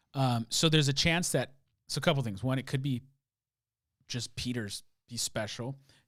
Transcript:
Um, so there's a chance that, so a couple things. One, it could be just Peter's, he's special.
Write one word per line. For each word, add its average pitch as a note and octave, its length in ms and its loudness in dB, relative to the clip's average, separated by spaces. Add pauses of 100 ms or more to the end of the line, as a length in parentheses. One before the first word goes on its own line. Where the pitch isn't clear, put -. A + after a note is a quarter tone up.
(140)
Um, B2 380 2
so - 180 2
there's D#3 200 6
a C#3+ 40 2
chance E3+ 380 2
that, C3 240 -2 (320)
so - 100 -4
a C#3 40 -4
couple C#3+ 200 4
things. G#2+ 220 -4
One, C3 160 2
it - 80 -8
could C3+ 160 -2
be C3 180 0 (1080)
just - 280 -8
Peter's, A#2+ 480 -4 (240)
he's A#2 160 -6
special. A#2+ 520 -4 (320)